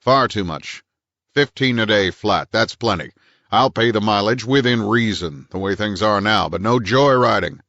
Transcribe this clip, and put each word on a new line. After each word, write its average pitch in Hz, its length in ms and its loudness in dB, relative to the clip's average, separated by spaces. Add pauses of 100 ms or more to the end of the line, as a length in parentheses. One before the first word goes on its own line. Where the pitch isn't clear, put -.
Far 131 280 2
too 104 160 -4
much. - 400 -10 (500)
Fifteen 135 460 0
a 110 60 2
day 101 260 2
flat, 92 400 -2
that's 110 240 -2
plenty. 98 340 -4 (400)
I'll 120 200 2
pay 117 200 0
the 107 100 0
mileage 107 440 0
within 123 420 0
reason, 92 640 -2
the 92 80 -10
way 98 160 -4
things 101 260 -6
are 104 200 2
now, 101 280 0
but 85 120 -6
no 113 180 2
joyriding. 117 800 2 (100)